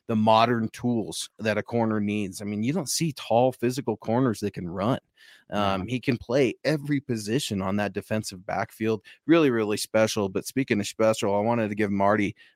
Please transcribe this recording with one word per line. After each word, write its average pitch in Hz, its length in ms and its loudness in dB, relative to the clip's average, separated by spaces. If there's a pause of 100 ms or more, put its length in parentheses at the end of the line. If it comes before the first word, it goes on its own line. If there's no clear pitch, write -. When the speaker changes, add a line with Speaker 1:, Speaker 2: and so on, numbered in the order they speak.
Speaker 1:
the 113 80 0
modern 113 540 4
tools 110 600 -4 (100)
that 107 180 0
a 104 60 -2
corner 110 360 0
needs. 104 420 -2
I 101 40 -8
mean, 104 180 -4
you 135 100 0
don't 165 160 -4
see 165 240 -2
tall 123 380 2
physical 123 460 -2
corners 117 440 0
that 104 120 -4
can 87 160 -8
run. 98 300 -2 (500)
Um, 98 320 -2
Speaker 2:
No. 92 60 -6
Speaker 1:
he 123 120 -4
can 120 180 -2
play 123 360 0 (100)
every 147 360 -2
position 110 640 -4
on 98 160 -2
that 101 160 -2
defensive 101 520 -6
backfield. 107 580 -4 (220)
Really, 156 240 6
really 107 280 0
special. 110 520 0
But 95 160 -4
speaking 123 340 -2
of 104 80 -4
special, 110 480 0
I 101 40 0
wanted 113 300 0
to 104 60 -6
give 104 160 0
Marty, 101 440 2 (200)